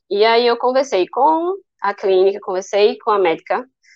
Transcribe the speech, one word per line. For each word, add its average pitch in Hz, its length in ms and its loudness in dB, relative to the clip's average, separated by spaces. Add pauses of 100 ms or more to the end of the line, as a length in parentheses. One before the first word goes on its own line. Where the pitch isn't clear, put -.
E 202 140 0
aí 233 240 2
eu 233 100 0
conversei 254 480 0
com 320 480 0 (280)
a 202 120 -4
clínica, 196 480 0
conversei 202 580 -2
com - 120 -4
a 208 80 0
médica 190 460 -2 (300)